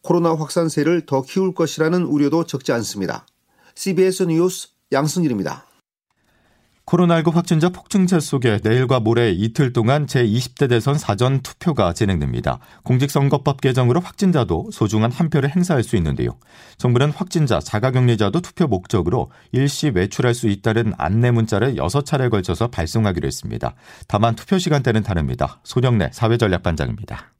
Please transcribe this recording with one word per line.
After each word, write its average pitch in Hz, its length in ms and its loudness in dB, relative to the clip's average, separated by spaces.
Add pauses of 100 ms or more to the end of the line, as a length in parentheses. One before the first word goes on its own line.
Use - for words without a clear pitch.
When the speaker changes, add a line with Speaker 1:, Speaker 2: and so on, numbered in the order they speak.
Speaker 1:
코로나 170 320 0
확산세를 156 720 -2
더 135 160 0
키울 185 320 -2
것이라는 165 480 -2
우려도 147 440 0
적지 - 260 -6
않습니다. 104 540 -6 (480)
씨비에스 185 500 0
뉴스 170 440 0 (240)
양승길입니다. 135 760 -2 (1160)
Speaker 2:
코로나 175 320 2
일구 160 140 2
확진자 170 400 2
폭증세 185 500 0
속에 123 420 0
내일과 127 380 2
모레 113 300 2
이틀 113 420 0
동안 127 340 2
제이십 120 520 0
대 139 100 2
대선 120 300 2
사전 127 420 0
투표가 107 540 -2
진행됩니다. 71 640 -2 (240)
공직선거법 139 800 0
개정으로 127 380 2
확진자도 135 720 0
소중한 110 380 0
한 160 200 -2
표를 139 260 0
행사할 165 280 2
수 - 120 -2
있는데요. 69 420 -2 (380)
정부는 127 360 2
확진자, 147 480 0
자가격리자도 120 840 0
투표 - 240 -2
목적으로 92 640 -2 (220)
일시 139 360 0
외출할 113 460 0
수 120 160 0
있다는 110 480 0
안내 113 320 2
문자를 110 480 0
여섯 90 260 -2
차례에 131 240 -2
걸쳐서 104 400 -2
발송하기로 90 580 -2
했습니다. 58 480 -6 (320)
다만 117 300 0
투표 - 220 -2
시간대는 135 440 0
다릅니다. 69 640 -4
손영래 117 480 0
사회전략반장입니다. 87 1300 -2